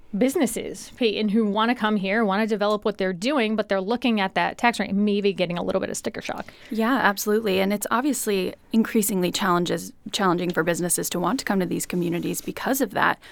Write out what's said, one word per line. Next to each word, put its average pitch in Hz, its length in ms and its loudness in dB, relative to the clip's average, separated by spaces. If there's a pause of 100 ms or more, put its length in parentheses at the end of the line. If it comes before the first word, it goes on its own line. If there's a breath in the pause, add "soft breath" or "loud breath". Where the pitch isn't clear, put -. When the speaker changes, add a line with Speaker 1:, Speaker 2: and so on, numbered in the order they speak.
(180)
Speaker 1:
businesses, 254 800 0
Peyton, 214 340 0
who 220 160 2
wanna 220 280 2
come 214 220 0
here, 196 260 0
wanna 208 240 2
develop 208 380 0
what 208 140 -2
they're 185 160 0
doing, 220 420 0
but 208 140 0
they're 196 100 2
looking 220 400 0
at 190 140 -2
that 175 240 0
tax 240 200 2
rate 202 120 -4
and 202 160 2
maybe 202 260 2
getting 175 240 -2
a 175 60 -4
little 190 180 0
bit - 80 -4
of - 80 -6
sticker - 240 -8
shock? - 320 -10 (180 loud breath)
Speaker 2:
Yeah, 226 260 0
absolutely. 202 640 2
And 190 120 2
it's 202 180 -4
obviously 214 640 0 (220)
increasingly 214 580 2
challenges, 175 580 0 (200)
challenging 180 400 0
for 165 120 0
businesses 170 460 0
to 180 100 -4
want 175 200 0
to - 80 -6
come 196 140 0
to 180 60 2
these 170 200 -4
communities 170 560 -4
because 269 400 -2
of 202 80 -2
that. - 280 0 (140)